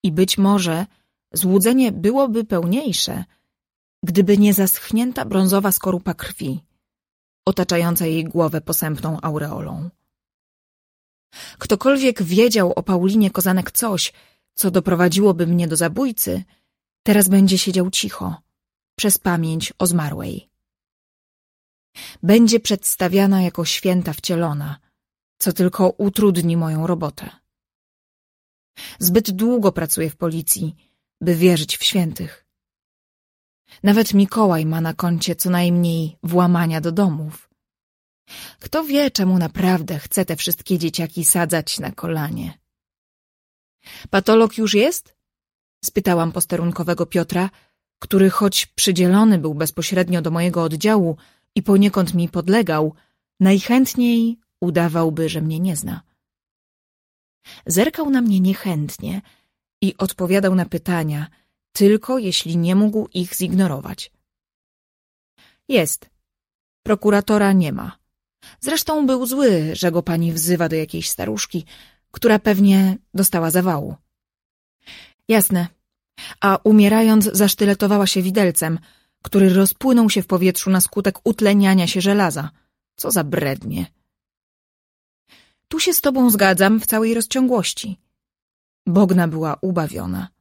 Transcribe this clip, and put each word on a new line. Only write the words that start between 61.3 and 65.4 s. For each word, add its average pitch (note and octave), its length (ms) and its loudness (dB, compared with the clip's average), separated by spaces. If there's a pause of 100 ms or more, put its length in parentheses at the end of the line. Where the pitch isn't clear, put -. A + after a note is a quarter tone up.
tylko G#3+ 460 2
jeśli F3 400 -4
nie E3+ 180 2
mógł G#3 380 0
ich F3+ 200 -6
zignorować. F3 800 -4 (1600)